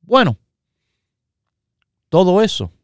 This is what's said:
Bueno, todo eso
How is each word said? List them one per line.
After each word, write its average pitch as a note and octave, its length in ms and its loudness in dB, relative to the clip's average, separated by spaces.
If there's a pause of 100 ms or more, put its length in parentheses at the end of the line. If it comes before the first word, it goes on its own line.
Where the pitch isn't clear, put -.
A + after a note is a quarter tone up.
Bueno, G#3+ 340 0 (1700)
todo F3+ 340 2
eso F#2 300 -4 (120)